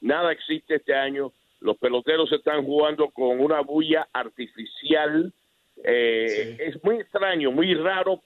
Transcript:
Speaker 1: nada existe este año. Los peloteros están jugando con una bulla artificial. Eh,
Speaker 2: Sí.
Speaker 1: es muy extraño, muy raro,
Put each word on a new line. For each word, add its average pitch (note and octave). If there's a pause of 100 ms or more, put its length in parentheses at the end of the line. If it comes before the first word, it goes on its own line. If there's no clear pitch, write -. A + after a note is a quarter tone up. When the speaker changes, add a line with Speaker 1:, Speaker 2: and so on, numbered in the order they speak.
Speaker 1:
nada D#3+
existe D#3
este D3
año. C3+ (280)
Los G#2+
peloteros C#3+
están D3+
jugando D3
con B2
una D3+
bulla D#3
artificial. D3 (520)
Eh, A2+
Speaker 2:
Sí. C#3+
Speaker 1:
es D#3
muy G#3+
extraño, F#3+
muy E3+
raro, F#3